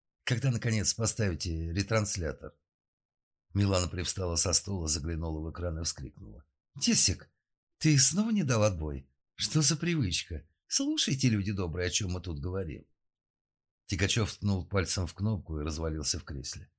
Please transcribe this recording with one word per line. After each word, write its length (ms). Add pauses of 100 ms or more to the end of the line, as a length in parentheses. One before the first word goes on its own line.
(240)
Когда, 260
наконец, 440
поставите 800
ретранслятор?" 800 (1000)
Милана 340
привстала 480
со 180
стула, 340
заглянула 580
в 40
экран 280
и 60
вскрикнула. 600 (360)
"Тесик, 500 (480)
ты 200
снова 320
не 140
дал 180
отбой? 440 (280)
Что 260
за 160
привычка? 720 (220)
Слушайте, 600
люди 240
добрые, 360
о 20
чём 220
мы 80
тут 200
говорим". 460 (1000)
Тягачёв 460
ткнул 340
пальцем 400
в 80
кнопку 440
и 60
развалился 540
в 60
кресле. 540